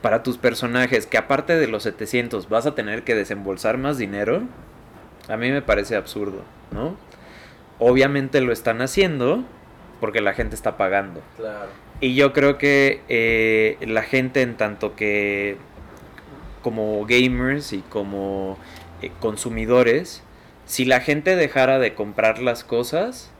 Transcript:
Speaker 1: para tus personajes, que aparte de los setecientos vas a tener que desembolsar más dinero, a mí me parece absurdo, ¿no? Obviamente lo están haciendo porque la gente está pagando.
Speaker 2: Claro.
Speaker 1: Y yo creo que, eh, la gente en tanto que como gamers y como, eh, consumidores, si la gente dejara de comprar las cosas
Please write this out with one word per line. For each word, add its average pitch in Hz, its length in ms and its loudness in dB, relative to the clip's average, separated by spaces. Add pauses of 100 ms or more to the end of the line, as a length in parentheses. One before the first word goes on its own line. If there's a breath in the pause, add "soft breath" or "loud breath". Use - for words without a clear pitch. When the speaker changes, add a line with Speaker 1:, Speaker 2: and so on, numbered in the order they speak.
Speaker 1:
para 113 200 2
tus 123 140 -4
personajes, 120 680 0
que - 100 -2
aparte 139 400 0
de 143 120 2
los 107 160 -4
setecientos 113 640 -4
vas 117 180 2
a 143 80 -2
tener 110 300 -6
que 120 100 0
desembolsar 101 640 -2
más 139 200 -4
dinero, 104 440 -2 (880)
a 110 80 -6
mí 120 140 -2
me 143 120 0
parece 101 340 0
absurdo, 98 460 -6 (300)
¿no? 143 240 -6 (840 loud breath)
Obviamente 135 600 4
lo 123 120 0
están 113 300 -2
haciendo 160 640 0 (560)
porque 110 200 0
la 98 140 0
gente 110 220 -4
está - 200 -4
pagando. 95 460 -2 (140)
Speaker 2:
Claro. 104 320 -10 (320)
Speaker 1:
Y 127 160 0
yo 139 160 6
creo 139 260 4
que, 139 500 4
eh, 113 760 2
la 110 160 0
gente 131 400 0
en 117 140 -2
tanto 104 400 -4
que 101 600 -2 (1040)
como 107 440 -4
gamers 127 680 2
y 98 100 -6
como, 98 760 -6 (440 loud breath)
eh, - 180 -12
consumidores, 117 1040 0 (420 loud breath)
si - 180 -2
la 127 160 4
gente 151 360 2
dejara 135 420 4
de 117 160 2
comprar 110 460 0
las 120 240 -2
cosas 156 760 -4